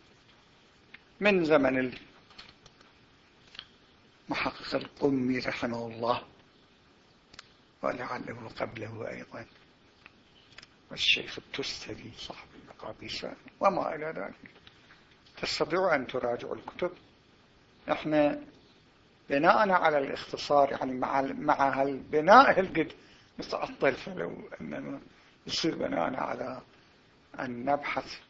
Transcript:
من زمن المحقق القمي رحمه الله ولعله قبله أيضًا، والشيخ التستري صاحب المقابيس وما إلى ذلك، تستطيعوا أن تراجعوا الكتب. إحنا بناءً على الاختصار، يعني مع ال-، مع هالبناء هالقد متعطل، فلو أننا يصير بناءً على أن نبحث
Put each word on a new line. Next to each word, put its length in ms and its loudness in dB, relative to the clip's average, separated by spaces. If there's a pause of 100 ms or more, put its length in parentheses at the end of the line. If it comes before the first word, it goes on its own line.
(1200)
من 240 4
زمن 480 4 (2500)
المحقق 460 -4
القمي 640 0
رحمه 480 -4
الله 360 -2 (1600)
ولعله 680 -6 (100)
قبله 500 -8
أيضًا، 360 -14 (1500)
والشيخ 460 -2
التستري 800 -10
صاحب 300 -14 (160)
المقابيس 640 -12 (320)
وما 360 2
إلى 100 -8
ذلك، 460 -10 (880)
تستطيعوا 540 0
أن 120 -2
تراجعوا 480 -4
الكتب. 360 -6 (1000)
إحنا 500 2 (880)
بناءً 400 6
على 280 4
الاختصار، 760 2
يعني 220 -4
مع 260 0
ال-، 220 -2
مع 400 4
هالبناء 800 6
هالقد 320 0 (480)
متعطل، 540 -2
فلو 560 -8 (120)
أننا 380 -8 (480)
يصير 280 -2
بناءً 400 0
على 460 -6 (800)
أن 260 -8
نبحث 540 -2 (100)